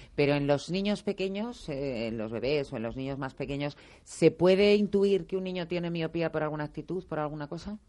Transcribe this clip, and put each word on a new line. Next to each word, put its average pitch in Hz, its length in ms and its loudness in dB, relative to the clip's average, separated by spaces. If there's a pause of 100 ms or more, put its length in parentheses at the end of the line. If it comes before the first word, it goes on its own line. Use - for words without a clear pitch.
(160)
pero 143 180 4
en 143 140 0
los 143 240 0
niños 196 320 0
pequeños, 196 640 -4
eh, 131 380 -2
en 113 100 -4
los 110 140 -6
bebés 139 420 -2
o 127 40 -6
en 110 60 -4
los 113 140 -4
niños 135 220 -6
más 135 160 -8
pequeños, 143 420 -6 (260)
¿se - 280 4
puede 190 440 6
intuir 196 520 2
que 190 100 -4
un 185 60 -4
niño 180 240 -4
tiene 175 240 -2
miopía 165 400 -2
por 156 100 -2
alguna 151 220 -2
actitud, 170 440 -8
por 156 120 -4
alguna 151 280 -6
cosa? 196 300 -10 (120)